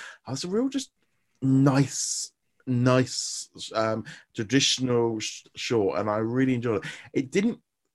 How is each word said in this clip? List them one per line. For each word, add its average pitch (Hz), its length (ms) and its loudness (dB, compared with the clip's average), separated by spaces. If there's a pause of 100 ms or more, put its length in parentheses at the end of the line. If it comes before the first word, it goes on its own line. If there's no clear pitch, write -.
(280)
I - 20 -12
was 131 140 -6
a 180 40 -6
real 226 220 0
just 269 220 -8 (500)
nice, 135 920 2 (340)
nice, 127 840 2 (240)
um, 110 300 0 (320)
traditional 120 840 0
sh-, - 260 -10 (100)
short, 95 440 0
and 107 100 -2
I 104 80 0
really 123 360 0
enjoyed 117 300 -2
it. - 80 -10 (220)
It 131 180 -2
didn't, 202 280 0 (340)